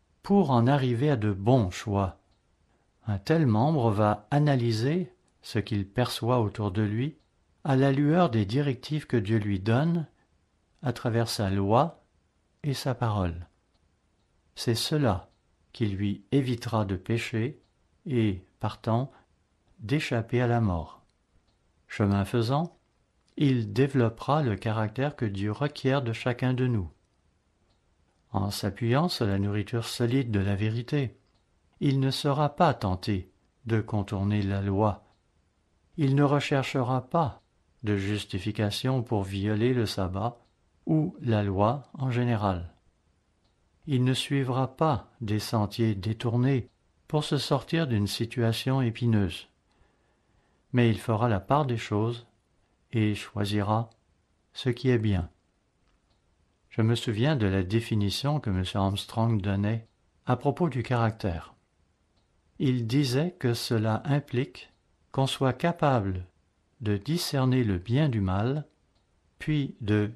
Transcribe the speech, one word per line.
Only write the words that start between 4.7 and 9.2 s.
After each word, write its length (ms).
ce 160
qu'il 280
perçoit 520
autour 320
de 100
lui 360
à 120
la 160
lueur 400
des 140
directives 600
que 120
Dieu 200